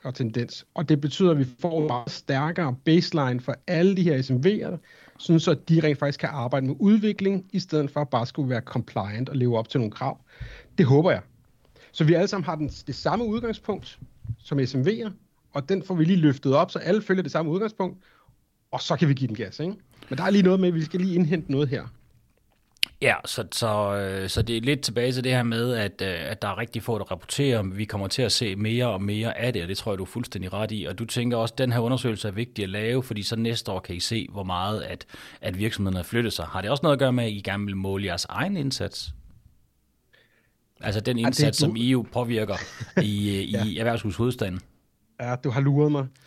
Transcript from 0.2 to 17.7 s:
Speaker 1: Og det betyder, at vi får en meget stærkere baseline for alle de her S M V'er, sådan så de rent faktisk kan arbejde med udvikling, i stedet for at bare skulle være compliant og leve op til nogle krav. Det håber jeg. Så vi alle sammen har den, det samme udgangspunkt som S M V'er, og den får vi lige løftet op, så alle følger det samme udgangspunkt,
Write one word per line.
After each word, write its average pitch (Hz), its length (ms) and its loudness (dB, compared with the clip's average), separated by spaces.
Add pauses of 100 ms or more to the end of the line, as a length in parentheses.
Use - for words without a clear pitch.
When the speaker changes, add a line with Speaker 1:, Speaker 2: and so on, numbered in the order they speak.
Speaker 1:
Og 170 160 -4
det 147 120 4
betyder, 170 300 2
at 147 80 4
vi 135 60 4 (140)
får 165 220 0
en 151 60 0
meget 120 240 -4
stærkere 147 640 -2 (100)
baseline 156 540 4
for 120 160 -6 (120)
alle 180 280 4
de 185 80 2
her 147 180 4
S 131 100 -2
M 127 40 4
V'er, 180 420 0 (420)
sådan 165 200 4
så 160 140 2
de 165 300 4
rent 151 160 2
faktisk 143 200 -2
kan 151 120 -2
arbejde 131 340 0
med 131 140 0
udvikling, 202 720 4
i 190 80 0
stedet 151 320 0
for 147 100 -2
at 143 80 -4
bare 120 180 0
skulle 139 220 -2
være 117 120 -2
compliant 110 680 -6
og 143 60 -8
leve 123 220 2
op 117 120 -2
til 135 100 0
nogle 107 120 0
krav. - 280 -6 (580)
Det 175 80 6
håber 147 260 6
jeg. 95 100 0 (720)
Så - 120 0
vi 156 100 6
alle 175 140 4
sammen 196 180 -4
har 170 100 -4
den, 151 120 -4
det - 280 -8
samme 190 300 -2
udgangspunkt 220 720 -6 (400)
som 139 260 0
S 131 100 -6
M 127 60 2
V'er, 214 300 0 (420)
og 139 160 -6
den 196 140 2
får 185 120 -4
vi 160 80 4
lige 185 140 6
løftet 139 380 4
op, 175 160 4
så - 80 -4
alle 202 220 2
følger 185 220 0
det 143 80 -6
samme 160 200 0
udgangspunkt, 196 460 -4 (720)